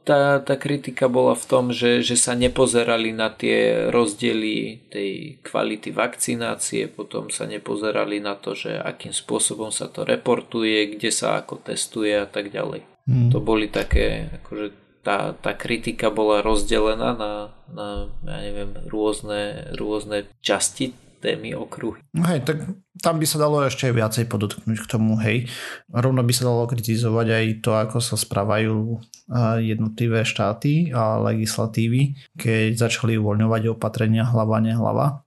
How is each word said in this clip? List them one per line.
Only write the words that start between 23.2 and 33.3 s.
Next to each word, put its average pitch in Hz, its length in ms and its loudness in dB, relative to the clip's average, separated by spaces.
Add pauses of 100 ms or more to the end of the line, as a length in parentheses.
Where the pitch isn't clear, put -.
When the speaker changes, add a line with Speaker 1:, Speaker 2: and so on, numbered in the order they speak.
Speaker 2:
sa 151 160 0
dalo 151 180 4
ešte 131 300 0
viacej 113 400 0
podotknúť 107 480 -2
k - 80 -10
tomu, 110 320 2
hej. 113 320 0 (380)
Rovno 131 340 2
by 120 80 4
sa 123 160 0
dalo 120 160 2
kritizovať 113 640 0
aj 113 160 4 (140)
to, 110 160 0
ako 110 240 0
sa 117 160 -2
správajú, 107 600 0 (180)
eh, - 420 -10 (320)
jednotlivé 113 560 0
štáty 143 720 0
a 110 240 2
legislatívy, 113 960 0 (180)
keď 110 460 2
začali 113 400 2
uvoľňovať 107 480 2